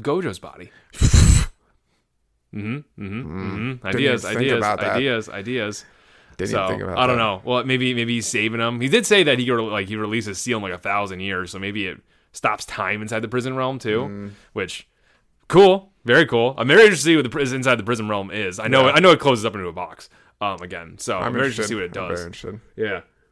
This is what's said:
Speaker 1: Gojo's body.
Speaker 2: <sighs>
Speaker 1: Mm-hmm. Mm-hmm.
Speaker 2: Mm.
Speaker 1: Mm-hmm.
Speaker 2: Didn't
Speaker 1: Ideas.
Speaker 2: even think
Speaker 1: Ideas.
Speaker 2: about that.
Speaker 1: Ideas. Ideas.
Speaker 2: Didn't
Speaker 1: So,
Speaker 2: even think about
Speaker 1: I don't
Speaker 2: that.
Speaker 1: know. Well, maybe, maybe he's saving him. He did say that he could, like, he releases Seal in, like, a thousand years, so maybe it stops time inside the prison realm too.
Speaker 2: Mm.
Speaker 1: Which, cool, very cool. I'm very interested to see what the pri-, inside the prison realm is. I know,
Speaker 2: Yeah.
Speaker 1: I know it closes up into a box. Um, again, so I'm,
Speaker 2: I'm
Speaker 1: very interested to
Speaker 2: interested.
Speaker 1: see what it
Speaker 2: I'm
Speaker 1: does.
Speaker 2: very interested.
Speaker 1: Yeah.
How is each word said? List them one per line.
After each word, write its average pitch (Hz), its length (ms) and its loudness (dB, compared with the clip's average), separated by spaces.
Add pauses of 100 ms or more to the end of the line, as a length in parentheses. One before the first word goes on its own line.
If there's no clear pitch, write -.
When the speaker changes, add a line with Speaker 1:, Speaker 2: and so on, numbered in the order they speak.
Speaker 1:
Gojo's 143 360 -2
body. 90 320 -18 (300)
Speaker 2:
<sighs> - 100 6 (1400)
Speaker 1:
Mm-hmm. 107 220 -6 (260)
Mm-hmm. - 0 -
Speaker 2:
Mm. 101 220 -10
Speaker 1:
Mm-hmm. 95 460 -8
Speaker 2:
Didn't 127 160 -12
Speaker 1:
Ideas. 120 380 0
Speaker 2:
even 104 100 -4
think 120 60 -2 (100)
Speaker 1:
Ideas. 117 80 2
Speaker 2:
about 104 220 0
that. 101 160 -2
Speaker 1:
Ideas. 123 340 -2
Ideas. 104 540 -6 (520)
Speaker 2:
Didn't 101 140 -4
Speaker 1:
So, 110 140 -2
Speaker 2:
even 95 40 -2
think 95 140 -4
about 95 160 -4
Speaker 1:
I 127 80 4
don't 127 100 2
Speaker 2:
that. 117 60 0
Speaker 1:
know. 98 220 -2
Well, 123 200 0
maybe, 127 300 0
maybe 117 220 -2
he's 110 100 -6
saving 113 340 -2
him. 117 220 -2
He 135 60 -2
did 214 180 2
say 202 160 4
that 139 160 2
he 123 80 -2
could, 123 120 0
like, 104 300 -4
he 107 80 -6
releases 107 420 -4
Seal 120 200 -4
in, 104 40 -6
like, 95 120 -6
a - 40 -8
thousand 98 420 -4
years, 92 300 -6
so 98 80 -14
maybe 101 280 -6
it 87 120 -10 (340)
stops - 340 -4
time 104 340 -4
inside 110 200 -6
the 113 80 -6
prison 123 280 -4
realm 131 220 -4
too. 113 240 -2
Speaker 2:
Mm. 101 280 -10 (220)
Speaker 1:
Which, 95 340 -8 (600)
cool, 190 440 6 (120)
very 135 220 4
cool. 123 320 0
I'm 117 100 0
very 170 140 8
interested 180 220 6
to 165 80 4
see 160 40 6
what 147 60 2
the 123 80 -4
pri-, 143 140 -2 (100)
inside 131 220 2
the 107 80 -6
prison 113 220 -2
realm 101 240 -4
is. 98 300 -6
I 110 80 -4
know, 131 180 6
Speaker 2:
Yeah. 139 100 4
Speaker 1:
I 160 40 6
know 180 120 8
it 147 60 6
closes 120 280 2
up 104 80 -2
into 95 140 -6
a 82 40 -8
box. - 380 -12 (320)
Um, 95 180 -4
again, 87 380 -14
so 107 180 -4
I'm, 95 120 -2
Speaker 2:
I'm - 40 -2
Speaker 1:
very 135 140 0
interested 113 280 -4
to 104 100 -4
Speaker 2:
interested. 87 100 -10
Speaker 1:
see 98 80 -6
what - 20 -8
it - 0 -
Speaker 2:
I'm 90 60 -6
Speaker 1:
does. 87 100 -6
Speaker 2:
very 85 60 -10
interested. 98 340 -14 (160)
Speaker 1:
Yeah. 101 240 -4 (320)